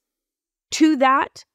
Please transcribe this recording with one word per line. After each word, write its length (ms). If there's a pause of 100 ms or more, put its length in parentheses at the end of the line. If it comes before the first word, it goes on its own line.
(720)
to 260
that 580